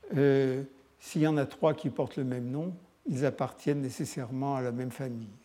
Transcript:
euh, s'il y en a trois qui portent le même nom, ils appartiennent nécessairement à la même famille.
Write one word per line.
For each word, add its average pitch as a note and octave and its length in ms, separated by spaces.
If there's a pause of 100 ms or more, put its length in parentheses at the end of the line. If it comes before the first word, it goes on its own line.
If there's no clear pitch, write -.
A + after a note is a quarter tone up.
(160)
euh, C3+ 480 (360)
s'il - 220
y D#3 60
en D#3 100
a C#3 80
trois D3+ 300
qui D3 140
portent B2+ 280
le C#3+ 60
même B2 260
nom, D#3+ 240 (340)
ils C#3 160
appartiennent C#3+ 580
nécessairement C3 760
à C3 60
la B2 100
même B2 200
famille. A#2+ 360 (180)